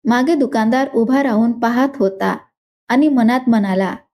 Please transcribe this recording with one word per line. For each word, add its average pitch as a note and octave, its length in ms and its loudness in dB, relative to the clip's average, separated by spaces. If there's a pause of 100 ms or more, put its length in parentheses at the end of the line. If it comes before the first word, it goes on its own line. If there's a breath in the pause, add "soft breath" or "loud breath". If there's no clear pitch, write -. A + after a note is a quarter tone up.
मागे B3+ 300 0
दुकानदार B3+ 600 0
उभा B3+ 280 2
राहून A#3 280 0
पाहत A#3+ 440 0
होता F#3+ 420 -2 (500)
आणि C#4 200 2
मनात B3 400 2
म्हणाला G3 480 0 (180)